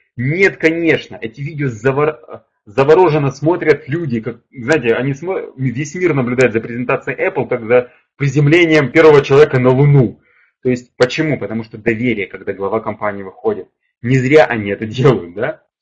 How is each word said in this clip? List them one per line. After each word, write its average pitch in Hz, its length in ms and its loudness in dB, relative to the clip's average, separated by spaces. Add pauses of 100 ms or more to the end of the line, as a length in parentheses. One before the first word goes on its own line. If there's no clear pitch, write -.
(160)
Нет, 151 400 0
конечно. 160 640 -2
Эти 113 220 -12
видео 143 260 -6
завор-, 123 760 -4 (220)
завороженно 147 640 4
смотрят 156 580 0
люди. 135 320 -4
Как, 113 200 -10 (120)
знаете, 123 420 0
они 131 180 -2
смо-, 165 440 -8
весь 131 380 -6
мир 180 200 -2
наблюдает 123 380 0
за 113 80 -2
презентацией 123 680 -6
Apple, 139 200 -6
как 117 180 -6
за 123 260 2 (240)
приземлением 147 760 2
первого 156 320 6
человека 139 360 4
на 127 120 4
Луну. 139 500 4 (420)
То 127 80 -2
есть 123 260 -6
почему? 143 420 -2
Потому 113 260 -8
что - 140 -18
доверие, 110 480 -2
когда 98 260 -10
глава 98 280 -4
компании 104 420 -8
выходит. 95 460 -6 (320)
Не 123 160 0
зря 131 300 4
они 104 240 -4
это 98 160 -6
делают, 107 480 0
да? 123 280 -8 (200)